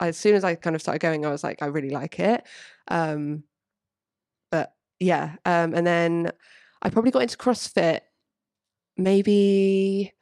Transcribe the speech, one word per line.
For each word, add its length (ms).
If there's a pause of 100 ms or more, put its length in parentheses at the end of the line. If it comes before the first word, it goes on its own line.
as 180
soon 160
as 100
I 100
kind 220
of 60
started 180
going, 240
I 60
was 140
like, 180
"I 40
really 240
like 300
it." 240 (440)
Um, 560 (1080)
but 240 (260)
yeah, 360 (100)
um, 280
and 120
then 460 (500)
I 80
probably 220
got 100
into 160
CrossFit 640 (960)
maybe, 1300